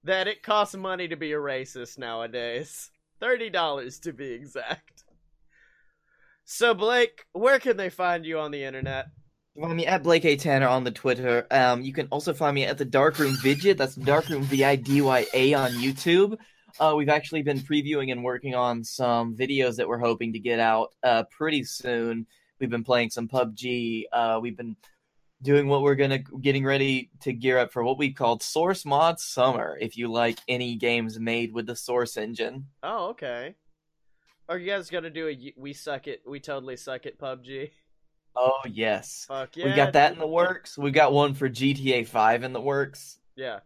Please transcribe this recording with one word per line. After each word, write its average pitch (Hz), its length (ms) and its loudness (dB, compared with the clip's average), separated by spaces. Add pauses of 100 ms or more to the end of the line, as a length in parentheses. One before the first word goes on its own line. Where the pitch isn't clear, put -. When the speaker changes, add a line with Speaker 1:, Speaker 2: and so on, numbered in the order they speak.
Speaker 1:
that 190 240 -2
it 208 160 -10
costs 208 320 0
money 185 320 -6
to 160 80 -8
be 151 160 -6
a 151 40 -2
racist 131 600 -8
nowadays. 117 920 -8 (260)
Thirty 233 320 -2
dollars 143 500 -4
to 165 120 -10
be 131 180 -12
exact. 127 720 -12 (1400)
So, 233 300 2
Blake, 233 580 0
where 247 260 4
can 240 180 0
they 185 140 -4
find 175 340 -2
you 160 140 -4
on 151 140 -4
the 143 100 -8
internet? 135 440 -6 (540)
Speaker 2:
Find 165 160 -4
me 170 100 -2
at 170 180 2
Blake 165 200 6
A 147 120 6
Tanner 139 320 4
on 127 160 2
the 123 80 -2
Twitter. 123 580 0
Um, 123 320 4
you 135 100 -8
can 139 200 -4
also 151 200 -2
find 143 220 0
me 135 100 0
at 135 140 -4
The 139 60 -2
Dark 139 340 4
Room 139 240 2
Vidya. 143 320 4
That's 135 220 -2
Dark 143 320 2
Room 139 160 -2
V 135 200 4
I 139 120 6
D 139 260 2
Y 131 320 4
A 135 200 6
on 131 180 2
YouTube. 170 640 2 (420)
Uh, 156 180 4
we've 143 120 2
actually 151 340 0
been 139 160 -2
previewing 139 540 -2
and 120 100 -6
working 127 320 -4
on 120 300 0
some 117 520 0
videos 131 400 0
that 117 120 -2
we're 117 100 -2
hoping 117 360 0
to 113 40 -6
get 117 220 0
out, 113 420 2
uh, 117 300 2
pretty 156 320 -2
soon. 117 640 -4 (320)
We've 123 100 -4
been 117 140 -4
playing 120 260 2
some 113 160 -8
pub 117 300 -2
G. 117 560 -4
Uh, 117 280 0
we've 117 160 -8
been 117 200 -10 (680)
doing 143 260 4
what 139 140 2
we're 143 120 4
gonna, 135 260 2 (200)
getting 135 240 2
ready 135 460 0 (100)
to 135 100 -4
gear 127 280 2
up 120 120 2
for 120 140 -4
what 131 140 0
we 139 140 0
called 117 300 -2
Source 180 440 -2
Mod 156 340 2
Summer, 123 580 -2
if 117 180 -8
you 117 140 -4
like 117 280 0 (100)
any 123 280 -4
games 113 440 -2
made 117 320 -2
with 113 140 -6
the 120 100 -10
Source 123 400 -2
engine. 117 520 -6 (140)
Speaker 1:
Oh, 190 280 -6
okay. 139 440 -10 (920)
Are 175 80 -4
you 180 100 -8
guys 190 220 -4
gonna 165 220 -8
do 156 180 -6
a 151 60 -6
y-, 131 200 -18
We 139 200 -14
Suck 139 320 -10
It, 131 200 -12
We 143 140 -14
Totally 135 360 -10
Suck 127 280 -12
It 143 140 -14
pub 131 260 -10
G? 135 280 -12 (600)
Speaker 2:
Oh, 131 320 2
yes. 107 640 -4
Speaker 1:
Fuck 135 280 -10
Speaker 2:
We 170 80 -8
Speaker 1:
yeah, 135 120 2
Speaker 2:
got 139 160 4
that 147 180 6
Speaker 1:
dude. 175 60 -12
Speaker 2:
in 165 40 -10
the 160 60 -4
works. 175 520 0
We've 143 160 -2
got 147 180 6
one 143 220 4
for 139 160 -2
G 131 240 0
T 135 180 0
A 120 120 2
five 113 380 4
in 127 120 -8
the 117 60 -6
works. 139 580 -4 (180)
Speaker 1:
Yeah. 123 300 -10